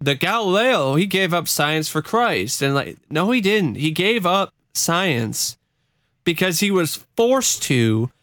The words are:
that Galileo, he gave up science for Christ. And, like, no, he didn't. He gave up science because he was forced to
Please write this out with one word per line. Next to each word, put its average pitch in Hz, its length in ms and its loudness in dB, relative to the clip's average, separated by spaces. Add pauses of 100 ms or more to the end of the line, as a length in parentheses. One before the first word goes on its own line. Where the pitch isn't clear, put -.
that 139 180 0
Galileo, 196 760 2
he 180 100 2
gave 185 280 0
up 165 140 -2
science 156 420 -2
for 156 120 -4
Christ. 156 600 -2
And, 139 100 2
like, - 240 -4 (120)
no, 165 220 0
he 254 80 2
didn't. 190 360 0
He 151 160 -2
gave 190 340 0
up 185 260 0 (220)
science 165 840 -2 (680)
because 175 360 0
he 202 120 0
was 175 340 0 (100)
forced 240 480 2
to 113 460 2 (140)